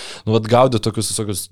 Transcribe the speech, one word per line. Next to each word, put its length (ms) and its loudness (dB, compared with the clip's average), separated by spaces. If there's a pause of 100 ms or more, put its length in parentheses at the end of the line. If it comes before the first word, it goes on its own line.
(260)
Nu, 120 2
vat 120 0
gaudyt 360 4
tokius 280 -4
visokius 380 -6